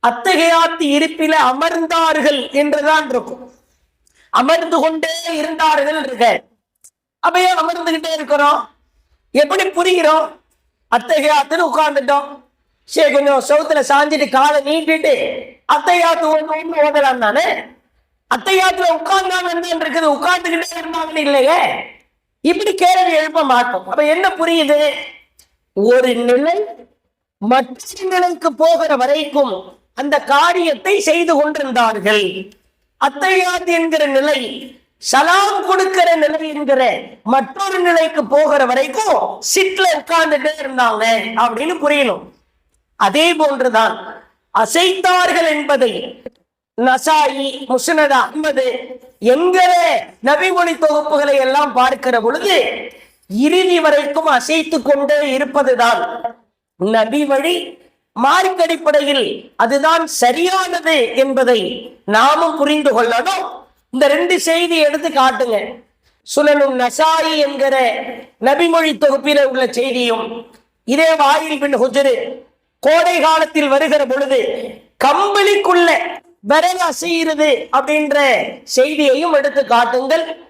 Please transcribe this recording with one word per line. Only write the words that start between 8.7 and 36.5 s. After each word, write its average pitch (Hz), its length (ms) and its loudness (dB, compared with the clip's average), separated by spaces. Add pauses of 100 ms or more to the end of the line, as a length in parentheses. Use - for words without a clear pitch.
எப்படி 302 280 2 (120)
புரிகிறோம்? 330 480 2 (680)
அத்தகையாத்துன்னு 294 760 0
உட்கார்ந்துட்டோம், 285 600 0 (600)
சரி 302 260 2
கொஞ்சம் 277 320 2
சவுத்துல 302 420 2
சாஞ்சிட்டு 294 400 2
காலை 285 380 2
நீட்டிட்டு 320 460 0 (600)
அத்தகையாத்து 339 580 2
ஒண்ணு 311 240 -2
ஒண்ணு 320 300 -4
ஓதலாம் 277 400 0
தானே. 262 200 0 (880)
அத்தகையாத்துல 370 640 0
உட்கார்ந்தாங்க 359 580 -2
என்ன 339 300 -4
இருக்குது, 311 320 0
உட்கார்ந்துகிட்டே 339 680 -4
இருந்தாங்கன்னு 320 460 -6
இல்லையே. 285 320 2 (840)
இப்படி 381 320 0
கேள்வி 370 440 2
எழுப்ப 311 260 -2
மாட்டோம். 240 460 0
அப்ப 302 120 0 (100)
என்ன 381 200 0
புரியுது? 320 460 2 (1000)
ஒரு 247 340 4 (140)
நிலை 285 320 0 (840)
மற்ற 262 680 -2
நிலைக்கு 359 460 0
போகிற 320 400 2
வரைக்கும் 277 600 0 (420)
அந்த 285 180 -2 (180)
காரியத்தை 339 680 0
செய்து 330 340 0
கொண்டிருந்தார்கள். 233 920 0 (760)
அத்தகையாத் 359 760 0
என்கிற 330 280 0 (140)
நிலை, 277 220 0 (640)
சலாம் 381 600 2
கொடுக்கிற 370 520 2
நிலை 311 340 0
என்கிற 277 320 0 (440)